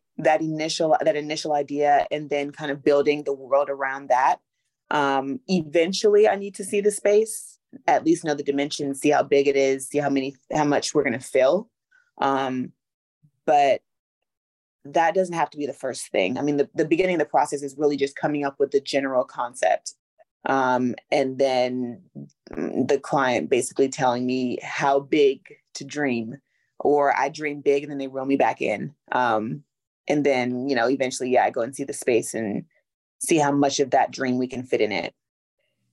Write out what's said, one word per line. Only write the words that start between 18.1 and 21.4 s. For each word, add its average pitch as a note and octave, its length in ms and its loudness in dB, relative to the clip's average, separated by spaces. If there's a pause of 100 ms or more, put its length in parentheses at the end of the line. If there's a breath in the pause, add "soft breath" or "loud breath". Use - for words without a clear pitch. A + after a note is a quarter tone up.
coming D3 300 -2
up C#3 120 -6
with C3+ 120 2
the C#3 100 2
general C3+ 440 0
concept. - 680 -4 (540)
Um, B2+ 480 2 (160)
and C3 260 0
then B2+ 640 0 (500)